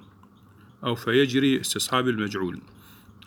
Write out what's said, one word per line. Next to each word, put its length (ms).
أو 100
فيجري 680
استصحاب 480
المجعول. 520